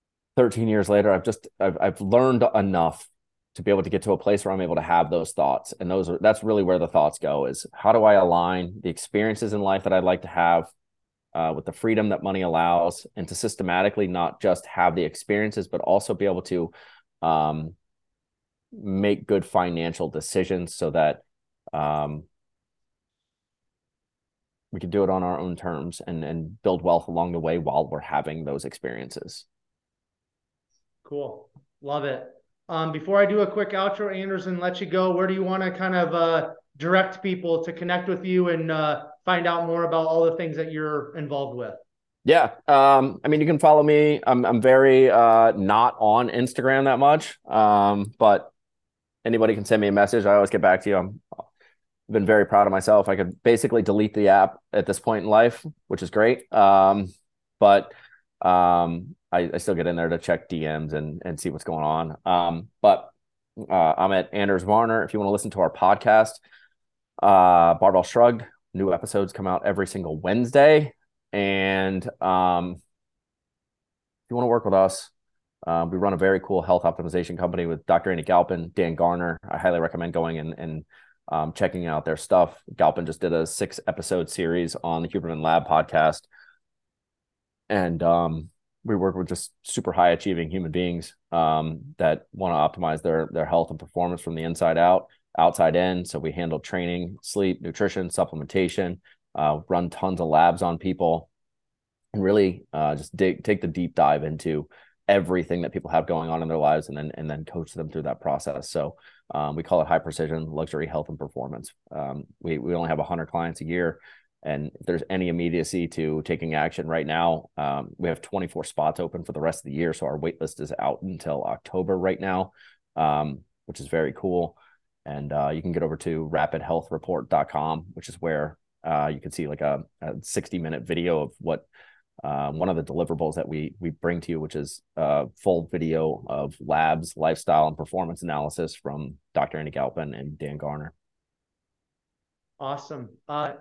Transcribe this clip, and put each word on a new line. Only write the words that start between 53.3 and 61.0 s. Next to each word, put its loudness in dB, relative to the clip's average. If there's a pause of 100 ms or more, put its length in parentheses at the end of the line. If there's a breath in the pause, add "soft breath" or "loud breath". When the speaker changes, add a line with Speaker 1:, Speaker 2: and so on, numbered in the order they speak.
Speaker 1:
basically 2
delete 0
the 4
app 6 (140)
at 0
this -2
point -2
in -4
life, 4 (220)
which -6
is -8
great. 2
Um, 6 (480)
but, 6 (500 loud breath)
um, 2 (180)
I, 0
I -4
still -2
get -2
in -2
there 0
to -2
check -4
D -6
Ms -4
and, -8